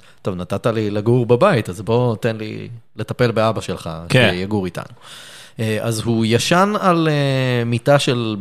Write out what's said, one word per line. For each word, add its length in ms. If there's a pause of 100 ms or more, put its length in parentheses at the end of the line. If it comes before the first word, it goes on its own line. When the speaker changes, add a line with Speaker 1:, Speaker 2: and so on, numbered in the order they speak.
(220)
Speaker 1:
"טוב, 140
נתת 320
לי 240
לגור 340
בבית, 440
אז 120
בוא 340
תן 220
לי 300 (280)
לטפל 360
באבא 300
שלך, 280 (200)
Speaker 2:
כן. 240
Speaker 1:
שיגור 320
איתנו." 280 (680)
אה, 220
אז 200
הוא 260
ישן 520
על, 320
אה, 540
מיטה 340
של 420